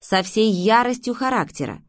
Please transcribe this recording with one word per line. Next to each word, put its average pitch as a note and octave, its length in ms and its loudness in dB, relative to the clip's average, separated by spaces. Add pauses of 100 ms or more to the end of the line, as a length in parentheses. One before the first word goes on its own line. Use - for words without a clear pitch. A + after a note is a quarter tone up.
со F#3 220 0
всей G#3+ 280 2
яростью A#3+ 640 2
характера. A3 760 -4